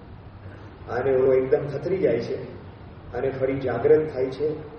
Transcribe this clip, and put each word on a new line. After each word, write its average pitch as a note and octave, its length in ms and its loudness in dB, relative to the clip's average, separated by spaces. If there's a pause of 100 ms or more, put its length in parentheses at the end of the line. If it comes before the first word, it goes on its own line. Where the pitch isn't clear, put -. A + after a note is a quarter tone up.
(880)
અને B2+ 260 2
ઓલો C3 180 6
એકદમ C3 340 4
થથરી D#3 300 -2
જાય B2 220 4
છે - 240 -6 (720)
અને C3 160 -2
ફરી C3+ 300 -2
જાગ્રત C#3 540 4
થાય B2+ 120 0
છે C#3+ 220 -2 (320)